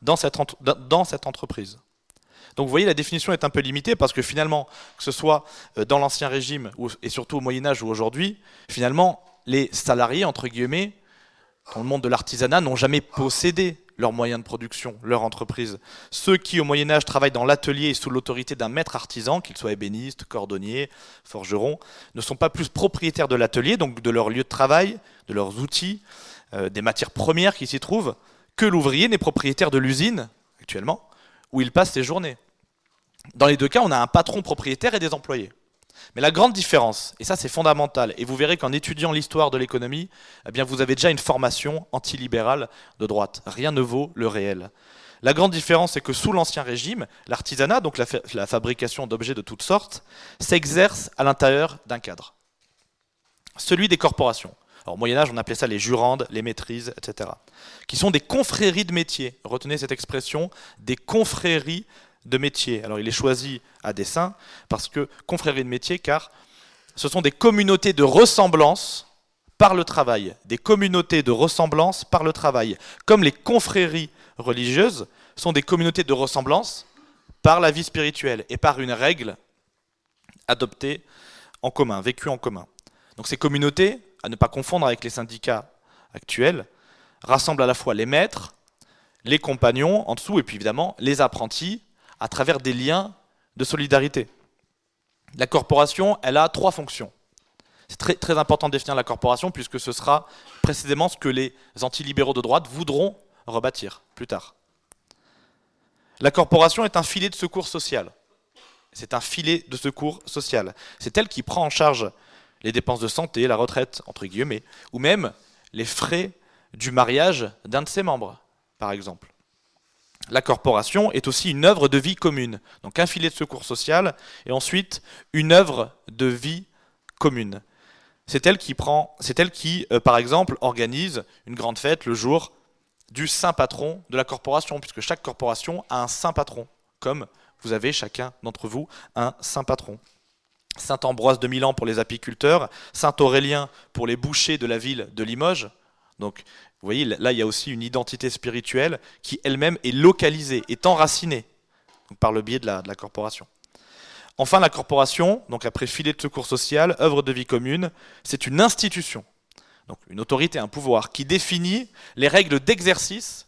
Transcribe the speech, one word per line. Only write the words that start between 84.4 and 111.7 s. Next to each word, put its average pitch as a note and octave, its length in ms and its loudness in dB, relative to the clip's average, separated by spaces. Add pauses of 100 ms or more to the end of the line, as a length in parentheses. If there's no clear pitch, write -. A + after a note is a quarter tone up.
confondre D3 380 -2
avec A#2+ 180 0
les A#2+ 60 -6
syndicats A#2 600 -6 (420)
actuels, C3+ 540 0 (560)
rassemblent C3+ 400 2
à B2+ 40 6
la B2 80 4
fois B2 200 -2
les A2 120 -2
maîtres, D#3 480 0 (680)
les C#3+ 140 2
compagnons C#3+ 720 2
en A#2 80 -4
dessous - 220 -2
et C#3+ 40 4
puis G#2+ 140 -12
évidemment A2 420 -4
les C#3 220 0
apprentis D3 640 -2 (380)
à A2+ 80 -6
travers C#3 320 0
des B2+ 120 -2
liens D#3+ 420 -2 (420)
de C3 80 -4
solidarité. C#3+ 640 2 (1080)
La C3 100 0
corporation, D#3 760 2
elle C3 140 0
a D#3 120 6
trois - 220 0
fonctions. C3 420 -10 (760)
C'est - 100 -18
très, - 160 0
très D#3+ 240 0
important D3+ 300 2
de C#3 40 -2
définir C#3 220 -4
la B2+ 100 0
corporation B2 460 0
puisque C3 280 -10
ce B2 140 -8
sera D3 340 0 (360)
précisément C#3+ 460 0
ce - 80 -6
que - 120 -4
les C3 260 -2 (280)
antilibéraux C#3 500 -2
de B2 80 0
droite C3 280 2
voudront D3+ 480 -2 (300)
rebâtir A#2 560 -6 (120)
plus B2 120 -12
tard. - 280 -10 (1700)
La C#3+ 100 6
corporation E3+ 540 6
est G3 120 -2
un E3+ 60 4
filet F#3 260 -4
de F#3 60 -6
secours F3+ 340 -6
social. C3 420 -6 (800)
C'est - 200 -12
un A#2+ 80 -2
filet E3 480 -2
de B2+ 80 -8
secours D3 480 -6
social. G#2+ 500 -4 (240)
C'est - 200 -2
elle A3 100 0
qui - 140 -10
prend - 220 -2
en D3 60 -2